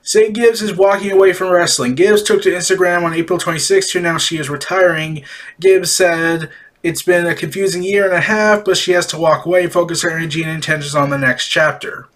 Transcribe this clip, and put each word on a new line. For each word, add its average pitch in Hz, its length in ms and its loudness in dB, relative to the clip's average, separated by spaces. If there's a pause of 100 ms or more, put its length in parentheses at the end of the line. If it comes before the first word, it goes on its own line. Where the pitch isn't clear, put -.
Sadie 220 300 2
Gibbs 226 320 2
is 190 120 -4
walking 196 360 2
away 190 200 6
from 180 200 -2
wrestling. 156 420 0
Gibbs 208 300 4
took 202 180 2
to 190 80 2
Instagram 175 540 0
on 165 100 -2
April 165 240 -2
twenty-sixth 180 540 0
to 185 80 -2
announce 165 240 -2
she 160 160 -4
is 139 100 -6
retiring. 156 760 0 (360)
Gibbs 185 320 2
said, 165 580 0 (320)
"It's 165 220 -4
been 175 240 2
a 165 80 -2
confusing 180 480 -4
year 196 220 0
and 185 100 0
a 170 60 2
half, 208 440 2
but 185 120 2
she 180 160 0
has 175 140 2
to 156 120 -8
walk 156 260 2
away 180 200 2
and 170 60 -4
focus 170 300 -2
her 170 80 -2
energy 165 320 -4
and 160 80 -6
intentions 151 460 -6
on 143 160 0
the 139 80 -2
next 131 300 -2
chapter." - 680 -2